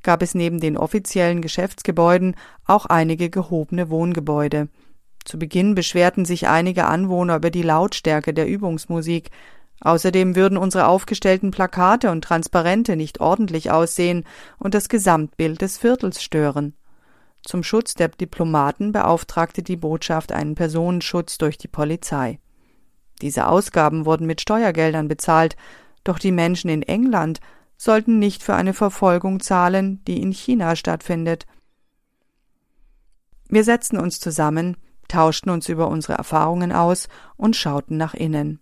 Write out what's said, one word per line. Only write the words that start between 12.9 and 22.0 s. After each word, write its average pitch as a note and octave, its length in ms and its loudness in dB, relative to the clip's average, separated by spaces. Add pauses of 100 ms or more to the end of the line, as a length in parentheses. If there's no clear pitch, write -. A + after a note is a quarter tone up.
nicht D#3 240 -6
ordentlich E3+ 500 0
aussehen E3+ 540 2 (340)
und G3 140 -2
das G#3 160 0
Gesamtbild E3 720 0
des F#3+ 160 -4
Viertels A#3+ 440 0
stören. D3 520 -2 (680)
Zum F3 200 -6
Schutz A3+ 300 -2
der E3+ 160 0
Diplomaten D#3+ 840 -2
beauftragte E3+ 720 0
die F3+ 140 -6
Botschaft D#3+ 560 -4
einen D3+ 220 -4
Personenschutz E3+ 840 -2
durch D3+ 200 -2
die - 120 -18
Polizei. D3+ 720 -4 (800)